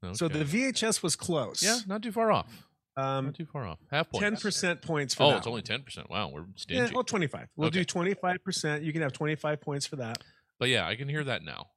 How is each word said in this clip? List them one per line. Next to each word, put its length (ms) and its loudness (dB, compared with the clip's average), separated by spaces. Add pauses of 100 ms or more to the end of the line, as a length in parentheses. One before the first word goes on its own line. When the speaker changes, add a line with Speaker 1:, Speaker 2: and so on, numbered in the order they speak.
(140)
Speaker 1:
So 140 0
Speaker 2:
Okay. 100 0
Speaker 1:
the 80 2
V 200 2
H 180 0
S 180 2
was 140 0
close. 480 0
Speaker 2:
Yeah, 240 4
not 160 -4
too 80 -4
far 200 4
off. 360 0 (280)
Speaker 1:
Um, 300 0
Speaker 2:
Not 80 -2
too 140 -10
far 180 -8
off. 140 -8 (100)
Half 220 0
point. 100 0
Speaker 1:
ten 160 2
percent 460 0
points 320 0
for 80 4
Speaker 2:
Oh, 80 12
Speaker 1:
that 80 6
Speaker 2:
it's 80 -6
only 140 -4
Speaker 1:
one. 20 -8
Speaker 2:
ten 180 -2
percent. 300 -14
Wow, 180 0
we're 120 -8
Speaker 1:
Yeah, 40 -10 (100)
Speaker 2:
stingy. 380 0
Speaker 1:
well, 100 2
twenty-five. 520 -2
We'll 140 2
Speaker 2:
Okay. 100 2
Speaker 1:
do 60 2
twenty-five 580 0
percent. 400 -2
You 100 -2
can 80 0
have 100 0
twenty-five 480 -2
points 280 -4
for 80 -8
that. 280 -6 (360)
Speaker 2:
But 100 2
yeah, 180 4
I 80 0
can 140 -6
hear 140 -2
that 200 -2
now. 340 -12